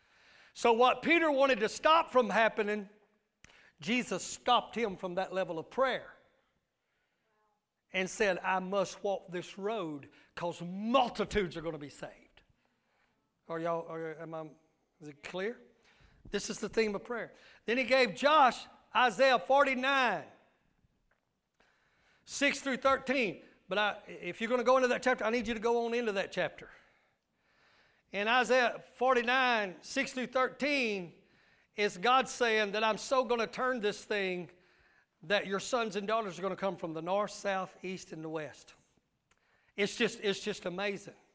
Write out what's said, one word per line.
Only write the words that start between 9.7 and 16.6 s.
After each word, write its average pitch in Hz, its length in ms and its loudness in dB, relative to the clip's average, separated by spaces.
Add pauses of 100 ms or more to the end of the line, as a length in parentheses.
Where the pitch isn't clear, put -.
'cause 170 260 -8
multitudes 196 960 0
are 160 40 -10
gonna 156 160 -6
be 143 120 -12
saved." - 520 -18 (1080)
Are 165 100 -4
y'all, 165 320 -2
are, 160 300 -8
am 160 120 -12
I, 160 100 -8 (580)
is 151 80 -16
it 143 140 -20
clear? 196 340 -6 (720)
This 202 200 -4
is 214 100 -6
the 214 100 -6